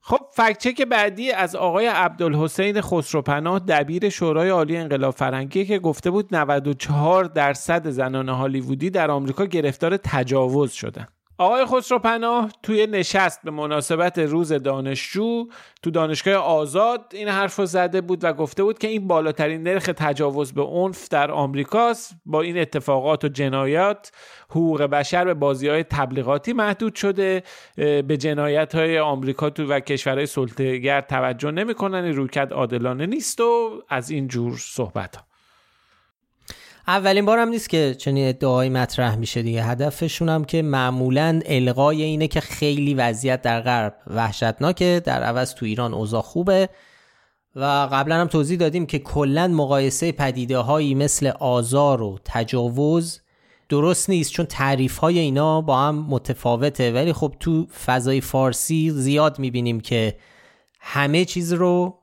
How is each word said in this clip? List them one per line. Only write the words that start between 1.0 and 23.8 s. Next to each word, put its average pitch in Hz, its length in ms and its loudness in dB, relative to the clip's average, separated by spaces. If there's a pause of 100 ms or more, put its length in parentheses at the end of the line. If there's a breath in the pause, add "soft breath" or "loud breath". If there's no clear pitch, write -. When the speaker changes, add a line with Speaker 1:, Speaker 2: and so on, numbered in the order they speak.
Speaker 1:
از 185 240 0
آقای 185 300 2
عبدالحسین 175 960 0
خسروپناه، 160 800 -2
دبیر 170 500 0
شورای 170 400 0
عالی 165 280 2
انقلاب 139 360 -2
فرهنگی، 135 520 -2
که 196 140 0
گفته 175 320 -2
بود 196 240 -2
نود 143 320 2
و 147 60 0
چهار 151 500 2
درصد 156 680 0
زنان 131 400 -2
هالیوودی 135 600 -2
در 156 220 2
آمریکا 139 340 -2
گرفتار 170 520 0
تجاوز 135 760 0
شدن. - 360 -12 (300)
آقای 240 280 4
خسروپناه 233 840 0 (120)
توی 214 240 2
نشست 190 560 0
به 160 80 -8
مناسبت 151 680 0
روز 156 340 0
دانشجو 139 920 -2 (380 loud breath)
تو 165 80 -2
دانشگاه 160 420 0
آزاد 170 680 2 (120)
این 208 140 -8
حرف 196 280 0
رو 202 100 2
زده 180 360 0
بود 175 220 -2
و 165 100 2
گفته 151 300 -2
بود 214 160 0
که 214 80 -4
این 214 200 -2
بالاترین 160 560 0
نرخ 180 320 0
تجاوز 143 580 0
به 143 80 -2
عنف 180 480 -2
در 147 220 2
آمریکاست. 151 840 0 (120)
با 156 160 0
این 175 160 -2
اتفاقات 147 680 0
و - 20 0
جنایات، 143 840 0 (380 loud breath)